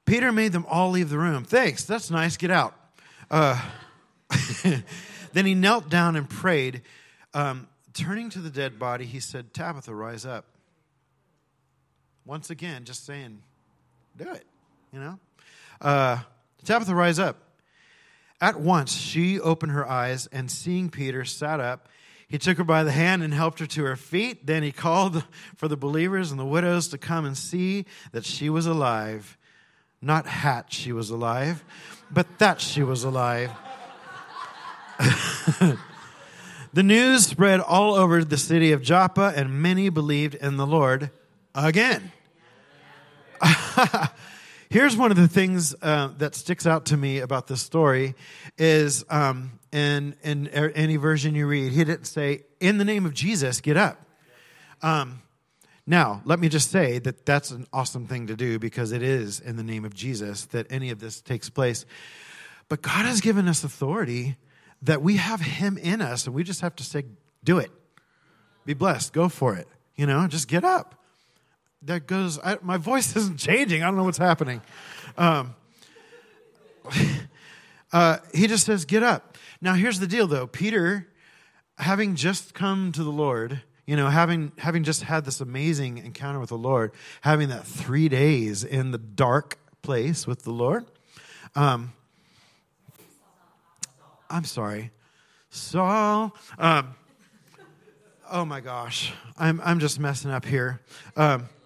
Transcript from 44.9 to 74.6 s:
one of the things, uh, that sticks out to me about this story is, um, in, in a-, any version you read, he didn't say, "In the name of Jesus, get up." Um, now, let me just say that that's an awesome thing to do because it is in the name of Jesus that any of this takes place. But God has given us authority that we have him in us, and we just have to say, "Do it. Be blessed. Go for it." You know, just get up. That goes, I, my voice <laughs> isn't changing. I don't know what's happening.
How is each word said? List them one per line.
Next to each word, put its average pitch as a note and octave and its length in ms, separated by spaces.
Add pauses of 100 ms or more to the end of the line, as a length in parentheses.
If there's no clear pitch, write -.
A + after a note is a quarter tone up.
one A3+ 160
of F#3+ 40
the F3 120
things, F#3 440 (100)
uh, D3+ 260 (100)
that D3 160
sticks - 320
out D#3+ 200
to D3+ 100
me C#3 220
about B2+ 280
this B2+ 160
story C3+ 540 (420)
is, D3+ 500
um, C3 500 (140)
in, C#3+ 500
in D3 300
a-, D3+ 200
any D#3 240
version D3+ 380
you D3 120
read, C#3 260
he D#3+ 120
didn't D#3+ 220
say, C#3+ 380 (160)
"In G3+ 180
the G3+ 60
name G3+ 220
of D3 80
Jesus, C3+ 460
get D3+ 160
up." F#3+ 240 (800)
Um, C#3 400 (640)
now, C3+ 380
let E3+ 160
me E3+ 80
just D3+ 240
say C3+ 280
that A#2+ 240
that's C#3+ 280
an B2 200
awesome B2+ 360
thing A#2+ 200
to A2 80
do A2+ 220
because A2+ 320
it A#2+ 120
is B2 360
in A#2 180
the A2+ 60
name A2 220
of G#2 100
Jesus G#2 520
that A#2 240
any C3 200
of A2+ 80
this A2 220
takes - 300
place. B2 360 (800)
But D3+ 140
God - 220
has A#3 160
given G3+ 260
us E3 160
authority C3+ 720 (460)
that D3 200
we G3 160
have G3 220
him E3 380
in F#3 220
us, B2 260
and B2 80
we D3 80
just F3+ 200
have F3 140
to C3 80
say, D3 200 (400)
"Do F3 140
it. - 120 (920)
Be D3 100
blessed. D3 380
Go E3+ 160
for B2+ 260
it." F2 140 (260)
You C#3+ 120
know, C#3+ 200
just D#3 220
get F3 160
up. F#4 300 (920)
That D#3+ 220
goes, F#3 320
I, G3 240
my F3+ 160
voice A3 380
<laughs> - 0
isn't G3 220
changing. F3+ 440
I E3+ 40
don't F#3+ 100
know F#3 80
what's F#3 140
happening. D3 440 (560)